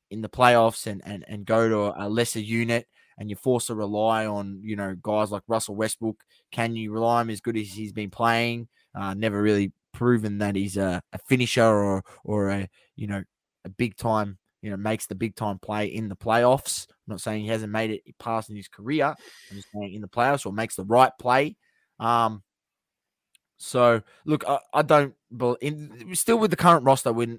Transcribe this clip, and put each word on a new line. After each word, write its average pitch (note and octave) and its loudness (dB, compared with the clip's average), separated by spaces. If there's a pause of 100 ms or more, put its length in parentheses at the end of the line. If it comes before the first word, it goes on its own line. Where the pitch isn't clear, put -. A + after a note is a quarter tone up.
in G#2+ -10
the A2 -6
playoffs A#2 6
and, G2+ -8
and, G2 -10
and G#2 -12
go A2+ 4
to A2 2
a, G2+ -2
a - -4
lesser A2+ -2
unit, A#2 -2 (300)
and G#2 -10
you're G2+ -10
forced B2 0
to A#2 -6
rely G#2+ 0
on, G2+ -6
you A2 -6
know, G2 -6
guys G#2+ 0
like G2+ -8
Russell A2 -4
Westbrook, A2 -4 (300)
can A#2 -4
you A2 -8
rely A2+ 2
on A#2 -2
him - -8
as G#2+ -8
good A2+ -4
as G#2 -6
he's G#2 -10
been G#2 -8
playing? A#2 -2 (280)
Uh, G2 -6
never G#2 -2
really G2+ 2 (220)
proven A2 2
that G2+ -2
he's G2 -2
a, F#2+ -2 (120)
a - -10
finisher B2+ 0
or, G2+ 2 (200)
or G#2 -2
a, G2 -4 (280)
you G#2+ -8
know, G2 -6 (400)
a G2 -16
big-time G#2+ -2 (220)
you G#2+ -10
know, G2 -8
makes G#2+ -4
the G2+ -10
big G2+ -6
time G#2 -6
play G#2 -4
in A2 -6
the F#2 -8
playoffs. B2 2
I'm - -14
not F#2 -12
saying A2 -6
he G#2+ -8
hasn't A2 -4
made A2 -2
it G#2 -8 (180)
past A2+ -6
in A2 -14
his G2 -16
career. C#3 -2
I'm - -8
just G2 -16
saying G2+ -10
in G#2 -12
the G2+ -12
playoffs C3+ 0
or G2 -8
makes A2 -6
the F#2+ -8
right B2+ 6
play. C3+ 0 (420)
Um, A2+ 0 (1120)
so, A#2+ 4 (240)
look, D3+ 0
I, C3+ 2 (140)
I D3+ 2
don't D3 4 (160)
bel-, B2 0
in, D3+ -10
still A3+ 4
with G#3+ 4
the F3 0
current E3+ 6
roster, C3 4
we're, A#2 -2